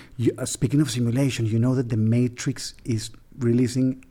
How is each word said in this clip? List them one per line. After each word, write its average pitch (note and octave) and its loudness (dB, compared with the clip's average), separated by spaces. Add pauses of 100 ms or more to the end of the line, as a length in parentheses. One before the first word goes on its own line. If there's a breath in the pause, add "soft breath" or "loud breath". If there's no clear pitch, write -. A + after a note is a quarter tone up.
(180 loud breath)
You, A#2 2
uh, B2+ -6
speaking C#3+ 0
of C#3 0
simulation, A#2+ 0
you A2 0
know B2+ 2
that B2 -2
The A#2 -2
Matrix A#2+ 0 (100)
is A2 -4 (280)
releasing B2 2